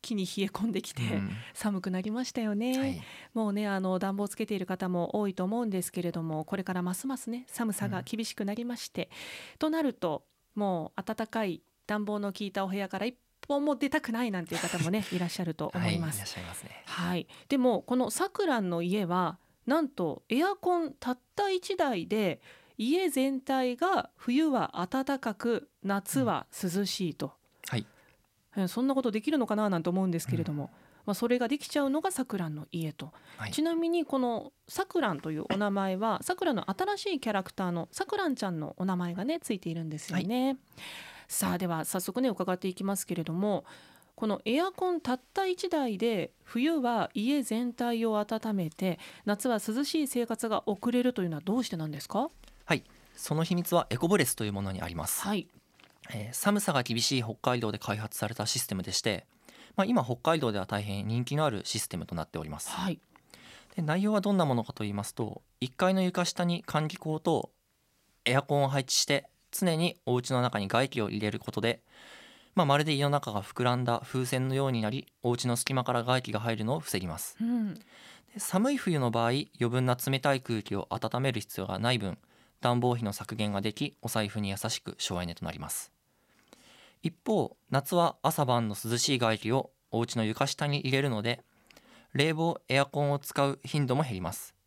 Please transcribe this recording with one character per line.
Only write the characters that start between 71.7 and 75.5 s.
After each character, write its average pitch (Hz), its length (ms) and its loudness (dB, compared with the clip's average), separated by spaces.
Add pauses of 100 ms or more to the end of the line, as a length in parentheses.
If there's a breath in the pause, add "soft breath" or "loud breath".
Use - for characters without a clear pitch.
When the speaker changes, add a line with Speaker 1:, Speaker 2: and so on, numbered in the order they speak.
Speaker 2:
ま 180 100 4
あ、 - 20 4
ま 139 120 6
る 151 60 4
で 156 100 0
家 139 100 2
の 143 60 4
中 143 220 0
が 101 100 -2
膨 - 220 -4
ら 123 120 4
ん 123 100 0
だ 120 180 2
風 127 220 -2
船 131 240 0
の 135 60 0
よ 135 120 2
う 131 60 0
に 113 80 0
な 107 80 0
り、 131 180 -6 (160)
お 120 80 4
家 120 160 0
の 120 80 2